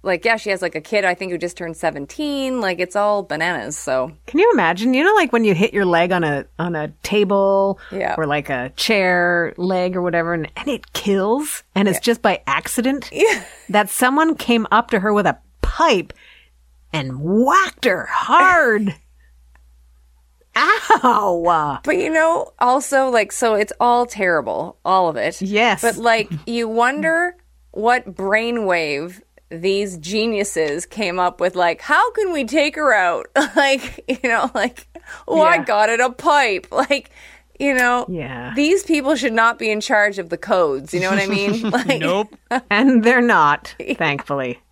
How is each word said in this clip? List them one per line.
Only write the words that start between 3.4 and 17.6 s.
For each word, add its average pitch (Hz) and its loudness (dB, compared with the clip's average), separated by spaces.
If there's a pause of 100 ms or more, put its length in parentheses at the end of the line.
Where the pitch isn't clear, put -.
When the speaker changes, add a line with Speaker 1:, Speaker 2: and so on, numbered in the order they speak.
Speaker 1:
so. 131 -4 (140)
Speaker 2:
Can 294 -2
you 453 6
imagine? 202 2
You 269 2
know, 392 4
like, 349 2
when 233 2
you 202 4
hit 170 2
your 196 0
leg 175 2
on 180 0
a, 143 -2 (140)
on 180 -4
a 151 -6 (140)
table 196 2 (120)
Speaker 1:
Yeah. - -4
Speaker 2:
or, 160 -2
like, 147 -2
a 131 -4
chair 180 0
leg 180 -2
or 180 -2
whatever, 170 -2
and, 160 -4
and - -8
it 247 -8
kills, 208 -2 (120)
and 202 2
it's 190 0
Speaker 1:
Yeah. - -6
Speaker 2:
just 233 -2
by 196 0
accident 240 -2
Speaker 1:
Yeah. 415 0 (260)
Speaker 2:
that 202 2
someone 294 2
came 226 0
up 214 2
to 226 2
her 208 0
with 208 2
a 139 0 (240)
pipe 277 0 (800)
and 131 -6
whacked 254 2